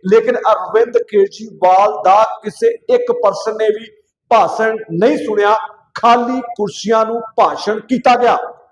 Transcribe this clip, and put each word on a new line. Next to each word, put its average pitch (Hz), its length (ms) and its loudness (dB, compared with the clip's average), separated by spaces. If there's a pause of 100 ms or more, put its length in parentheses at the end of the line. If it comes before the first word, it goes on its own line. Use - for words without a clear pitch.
(140)
ਲੇਕਿਨ 226 220 2
ਅਰਵਿੰਦ 226 600 0
ਕੇਜਰੀਵਾਲ 196 1080 0
ਦਾ 202 180 4 (200)
ਕਿਸੇ - 240 -4
ਇੱਕ 240 440 0 (120)
ਪਰਸਨ 202 300 -2
ਨੇ 220 140 -2
ਵੀ 214 180 -4 (440)
ਭਾਸ਼ਣ 220 480 0 (140)
ਨਹੀਂ 208 260 0
ਸੁਣਿਆ, 208 380 0 (460)
ਖਾਲੀ 240 400 2
ਕੁਰਸੀਆਂ 220 640 -4
ਨੂੰ 233 160 -6
ਭਾਸ਼ਣ - 580 -2
ਕੀਤਾ 247 360 0
ਗਿਆ। 233 220 2 (340)